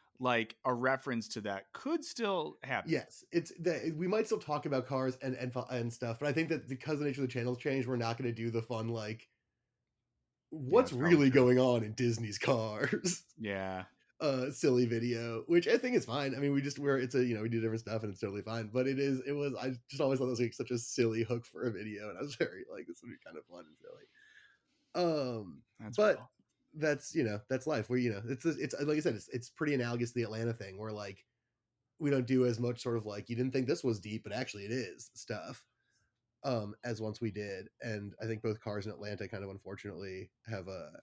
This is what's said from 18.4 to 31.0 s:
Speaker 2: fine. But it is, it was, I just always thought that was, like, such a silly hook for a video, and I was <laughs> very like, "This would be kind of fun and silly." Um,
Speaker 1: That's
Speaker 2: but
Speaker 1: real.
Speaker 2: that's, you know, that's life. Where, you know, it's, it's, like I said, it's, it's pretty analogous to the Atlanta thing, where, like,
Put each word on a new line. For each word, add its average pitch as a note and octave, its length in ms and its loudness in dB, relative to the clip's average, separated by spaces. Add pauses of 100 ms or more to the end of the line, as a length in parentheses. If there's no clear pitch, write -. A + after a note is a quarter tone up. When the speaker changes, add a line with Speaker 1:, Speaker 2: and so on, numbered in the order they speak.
Speaker 2:
fine. A2 260 -4
But B2+ 180 2
it C3+ 120 0
is, C#3 280 2
it C#3+ 60 -2
was, C#3+ 280 -2
I C3 120 -2 (180)
just C3+ 100 -4
always C3+ 200 4
thought C3 60 0
that B2+ 40 0
was, A#2+ 100 0
like, A#2 140 0
such - 160 -6
a B2 80 0
silly A2+ 460 2
hook A#2+ 200 -2
for - 200 -12
a A#2+ 80 0
video, G#2 360 -8
and F#2+ 100 -10
I A#2+ 40 -6
was C#3+ 120 -6
<laughs> - 40 -4
very F#2 320 -2
like, E2 160 -10
"This E2+ 160 -14
would - 80 -14
be D2+ 140 -14
kind E2 120 -16
of D2+ 100 -12
fun F2 200 -16
and D2+ 100 -20
silly." - 280 -20 (880)
Um, B2+ 680 0 (180)
Speaker 1:
That's A2 160 -10
Speaker 2:
but G#3 200 6
Speaker 1:
real. - 140 -14 (440)
Speaker 2:
that's, D3+ 400 0
you D#3+ 100 2
know, G#2 160 -2 (100)
that's C3 160 -2
life. B2+ 240 0
Where, B2 80 4
you A#2+ 140 2
know, G2+ 160 -6
it's, C3 180 -4
it's, D#3+ 340 -2
like D3+ 160 2
I D3+ 40 2
said, C#3+ 160 0
it's, - 140 -12
it's A#2 200 -8
pretty D3 240 -2
analogous A#2+ 380 0
to - 20 -8
the A#2+ 100 0
Atlanta A2+ 300 -2
thing, G2 240 -10
where, A2 140 -8
like, G2+ 340 -10 (720)